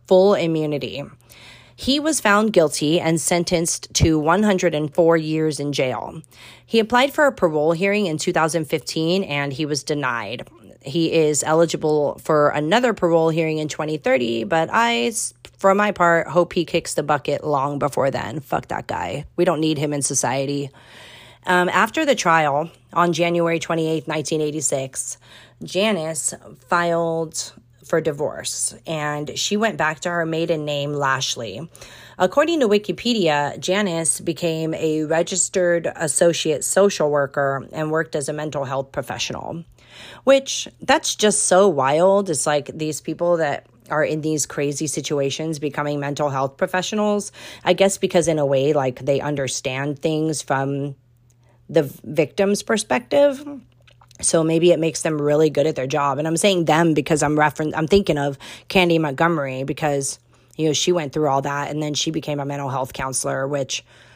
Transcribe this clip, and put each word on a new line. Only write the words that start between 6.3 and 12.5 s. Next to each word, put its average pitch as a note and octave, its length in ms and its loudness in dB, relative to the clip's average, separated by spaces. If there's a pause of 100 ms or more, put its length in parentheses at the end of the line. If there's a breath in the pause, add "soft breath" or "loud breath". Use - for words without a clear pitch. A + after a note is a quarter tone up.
He A3+ 140 0
applied B3 340 2
for D4+ 140 4
a C4+ 40 4
parole D#3 420 2
hearing G3 340 0
in D#3 100 -2
two F3 160 0
thousand D#3+ 320 2
fifteen, E3 580 -2
and C#3+ 300 -4
he D3 140 -4
was C#3+ 160 -4
denied. B2 640 -4 (320)
He D#3+ 320 -2
is D3+ 300 2
eligible D#3 800 0
for D3 260 4
another G3+ 460 0